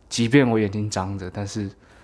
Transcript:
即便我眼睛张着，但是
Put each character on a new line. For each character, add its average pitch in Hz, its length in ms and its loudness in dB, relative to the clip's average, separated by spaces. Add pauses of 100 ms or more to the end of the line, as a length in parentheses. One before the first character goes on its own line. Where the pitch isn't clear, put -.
即 117 200 0
便 131 220 6
我 110 80 4
眼 107 100 2
睛 104 220 -4
张 98 260 -4
着， 92 140 -10
但 101 160 -6
是 101 240 -6 (340)